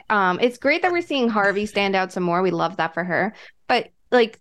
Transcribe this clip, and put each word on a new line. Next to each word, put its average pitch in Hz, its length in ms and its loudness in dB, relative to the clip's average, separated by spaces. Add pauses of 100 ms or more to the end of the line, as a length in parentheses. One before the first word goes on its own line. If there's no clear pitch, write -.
Um, 190 320 0
it's 247 160 0
great 302 260 0
that 370 80 2
we're 349 100 -2
seeing 277 280 -2
Harvey 202 360 0
stand 196 320 -2
out 185 160 -2
some 185 100 -4
more. 175 180 0
We 185 100 0
love 165 260 -2
that 165 160 -2
for 170 100 -4
her. 175 300 -2 (340)
But, 240 220 -2 (220)
like, 240 300 2